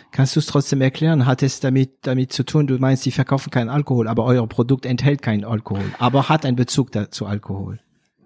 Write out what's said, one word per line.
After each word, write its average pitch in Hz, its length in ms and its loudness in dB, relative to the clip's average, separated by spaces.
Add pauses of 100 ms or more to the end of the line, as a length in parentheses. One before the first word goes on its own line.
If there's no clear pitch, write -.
(120)
kannst 135 240 2
du's 156 100 0
trotzdem 143 340 0
erklären? 151 460 2
Hat 135 160 2
es 135 160 -2
damit, 131 480 0
damit 127 260 -2
zu 123 120 -2
tun, 151 240 0
du 131 100 0
meinst, 131 240 2
sie 131 80 -2
verkaufen 135 400 -2
keinen 117 200 0
Alkohol, 127 360 0
aber 117 180 0
euer 123 240 2
Produkt 123 380 0
enthält 127 340 0
keinen 104 240 -2
Alkohol, 101 540 -4
aber 127 300 2
hat 156 180 2
einen 127 100 2
Bezug 127 360 0
da-, 104 180 -4
zu - 160 -8
Alkohol? 101 540 -8 (460)